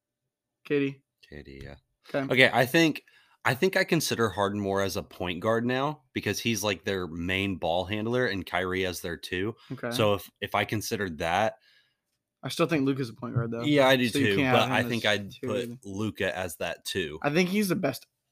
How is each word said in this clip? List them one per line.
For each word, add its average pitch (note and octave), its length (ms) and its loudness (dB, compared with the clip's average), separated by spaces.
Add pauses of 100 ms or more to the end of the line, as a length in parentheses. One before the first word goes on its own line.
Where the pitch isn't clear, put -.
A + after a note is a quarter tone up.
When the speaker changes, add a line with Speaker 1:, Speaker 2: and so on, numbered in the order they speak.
(640)
Speaker 1:
K D3 140 2
D. C#3 240 -4 (260)
Speaker 2:
K D2 140 -16
D, C2+ 200 -18
yeah. C#2 120 -16 (340)
Speaker 1:
Okay. C3+ 200 -4
Speaker 2:
Okay, B2+ 220 6
I C3 140 4
think, D#3+ 380 4 (420)
I A#2 100 2
think F#3+ 220 2
I F#3+ 60 4
consider A#2 460 2
Harden G2+ 300 0
more G2 220 0
as G2 160 -2
a F#2 60 -4
point F2+ 380 -6
guard A2+ 240 0
now C3+ 380 -2 (100)
because G#2 260 -2
he's, A2 240 0
like, G2+ 200 -2
their F#2+ 240 -2
main F2+ 500 -2
ball E2+ 280 -2
handler A2 420 -2
and F#2+ 180 -4
Kyrie F#2 400 -2
as F2+ 160 -4
their E2+ 160 -6
two. F#2+ 380 -6 (160)
Speaker 1:
Okay. B2 180 -8
Speaker 2:
So A2+ 260 2
if, - 140 -6 (120)
if G2+ 140 -4
I G#2 100 2
considered G2 540 -4
that F2+ 360 2 (880)
Speaker 1:
I C3+ 60 -8
still E3 180 0
think C#3+ 180 0
Luka's C3+ 240 0
a A2+ 40 -14
point A#2+ 220 -10
guard, A#2 160 -2
though. A#2+ 200 -2
Speaker 2:
Yeah, C#3 160 6
I C3 100 8
do B2 120 2
Speaker 1:
So B2 80 0
you C#3 100 4
Speaker 2:
too, - 20 4
Speaker 1:
can't B2+ 200 2
Speaker 2:
but B2+ 180 4
Speaker 1:
have C3 40 -2
Speaker 2:
I A2 120 2
Speaker 1:
him - 0 -
Speaker 2:
think A#2 220 -2
Speaker 1:
as - 0 -
Speaker 2:
I'd G2+ 360 -2
Speaker 1:
two B2+ 60 -6
Speaker 2:
put A#2+ 240 -2
Speaker 1:
either. A#2+ 120 -12
Speaker 2:
Luka G2+ 520 -2
as F2+ 220 -6
that E2+ 280 -6
two. D#2+ 360 -4
Speaker 1:
I C#3+ 80 -2
think F3 200 2
he's G3+ 200 0
the E3+ 60 0
best - 300 -4 (260)